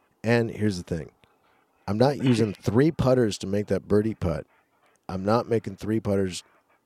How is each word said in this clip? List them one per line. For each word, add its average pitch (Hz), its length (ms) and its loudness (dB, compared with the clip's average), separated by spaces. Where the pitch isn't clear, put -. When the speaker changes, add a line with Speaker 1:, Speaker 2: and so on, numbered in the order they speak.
Speaker 1:
And 117 280 2
here's 104 260 -2
the 87 80 -10
thing. 78 260 -8
I'm 101 100 -2
not 131 240 2
using 113 320 2
Speaker 2:
<laughs> - 80 -18
Speaker 1:
three 127 300 2
putters 127 460 2
to - 100 -8
make 101 180 -2
that 87 220 -2
birdie 107 260 2
putt. 78 320 -4
I'm 95 160 -6
not 113 240 0
making 107 280 -2
three 110 220 -2
putters. 98 460 -2